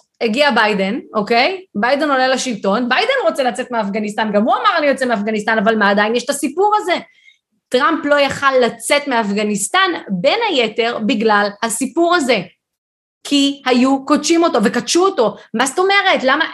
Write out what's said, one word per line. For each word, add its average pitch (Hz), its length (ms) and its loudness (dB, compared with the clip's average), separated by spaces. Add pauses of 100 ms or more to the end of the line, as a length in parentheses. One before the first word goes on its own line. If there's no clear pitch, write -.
(220)
הגיע 247 300 2
ביידן, 214 480 0 (160)
אוקיי? 233 460 0 (140)
ביידן 269 360 0
עולה 262 160 2
לשלטון, 240 600 -2
ביידן 381 220 0 (120)
רוצה 311 200 0
לצאת 247 280 -4
מאפגניסטן, 214 640 -4
גם 208 100 2
הוא 294 100 2
אמר, 427 240 0
"אני 302 100 0
יוצא 269 180 0
מאפגניסטן", 220 520 -2
אבל 220 180 2
מה, 202 140 2
עדיין 208 260 2
יש 240 80 -4
את 247 60 -6
הסיפור 330 480 -2
הזה. 349 160 -2 (760)
טראמפ 285 360 0
לא 285 100 2
יכל 277 360 0 (100)
לצאת 285 460 0
מאפגניסטן, 214 840 0 (180)
בין 208 300 0 (100)
היתר, 233 560 -2
בגלל 208 440 2 (140)
הסיפור 294 520 0
הזה. 247 260 0 (840)
כי 277 420 0
היו 262 400 2
קודשים 330 380 2
אותו 330 200 2
וקדשו 247 420 0
אותו. 262 300 0 (180)
מה 240 120 0
זאת 277 140 -4
אומרת? 381 440 2
למה, 269 300 2